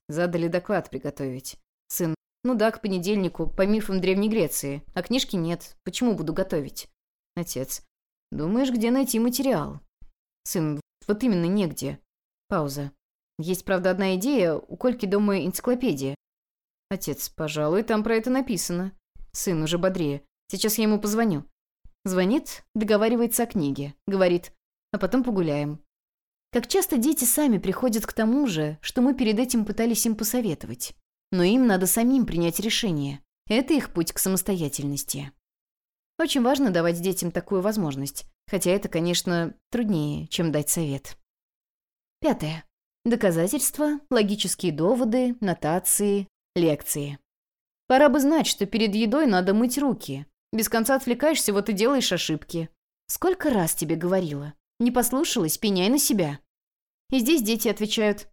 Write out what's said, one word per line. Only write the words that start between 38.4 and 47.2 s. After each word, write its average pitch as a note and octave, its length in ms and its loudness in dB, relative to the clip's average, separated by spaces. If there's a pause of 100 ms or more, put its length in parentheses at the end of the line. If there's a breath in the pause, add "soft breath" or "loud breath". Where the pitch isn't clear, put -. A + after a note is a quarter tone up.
хотя F3+ 240 0
это, G3+ 180 0
конечно, E3+ 640 -2 (200)
труднее, D#3 560 -2
чем E3+ 240 -2
дать D3 180 0
совет. C#3+ 480 -4 (1040)
Пятое. D#3+ 440 -2 (400)
Доказательства, A#3+ 920 2 (100)
логические G#3 640 0
доводы, A#3+ 680 2
нотации, F#3+ 880 0 (260)
лекции. D3 640 0 (680)